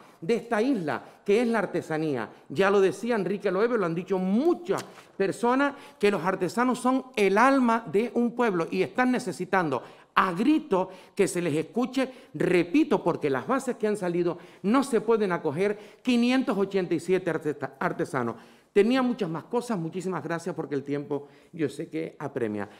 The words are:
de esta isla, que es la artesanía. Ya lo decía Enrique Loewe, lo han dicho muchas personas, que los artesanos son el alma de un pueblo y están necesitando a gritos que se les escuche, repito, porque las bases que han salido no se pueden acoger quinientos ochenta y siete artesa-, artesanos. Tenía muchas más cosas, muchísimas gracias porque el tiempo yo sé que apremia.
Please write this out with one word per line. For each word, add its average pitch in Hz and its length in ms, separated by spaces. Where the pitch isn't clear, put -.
de 185 140
esta 208 260
isla, 185 400
que 202 160
es 247 60
la 233 100
artesanía. 156 720
Ya 190 200
lo 202 100
decía 196 360
Enrique 196 340
Loewe, 226 300
lo 185 80
han 165 80
dicho 185 240
muchas 196 640
personas, 247 560
que 202 140
los 185 120
artesanos 190 540
son 262 280
el 196 240
alma 247 520
de 220 220
un 240 220
pueblo 196 340
y 185 140
están 254 280
necesitando 175 680
a 190 200
gritos 190 560
que 190 120
se - 140
les 139 140
escuche, 247 580
repito, 180 680
porque 147 280
las 127 160
bases 247 300
que 214 100
han 214 100
salido 175 400
no 240 220
se 240 180
pueden 214 300
acoger 170 480
quinientos 247 520
ochenta 190 380
y 165 60
siete 180 320
artesa-, 151 480
artesanos. 139 560
Tenía 233 300
muchas 240 280
más 160 160
cosas, 233 340
muchísimas 165 440
gracias 165 320
porque 147 200
el 135 80
tiempo 143 440
yo 160 160
sé 165 220
que 160 300
apremia. 107 500